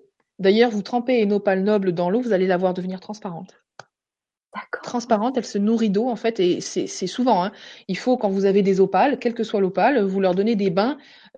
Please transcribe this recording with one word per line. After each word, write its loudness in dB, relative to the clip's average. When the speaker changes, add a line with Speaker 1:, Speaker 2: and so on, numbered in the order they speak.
Speaker 1:
D'ailleurs, 4
vous -4
trempez 0
une 2
opale 0
noble 2
dans -2
l'eau, 0
vous -2
allez 2
la 2
voir 0
devenir -8
transparente. -14
Speaker 2:
D'accord. -12
Speaker 1:
Transparente, -2
elle -4
se -8
nourrit 2
d'eau, 0
en -4
fait, -4
et 2
c'est, -6
c'est -8
souvent, 2
hein, -4
il -4
faut, 0
quand -2
vous -2
avez 4
des 2
opales, 2
quelle -4
que -4
soit -2
l'opale, 2
vous -2
leur 2
donnez 0
des 0
bains, 0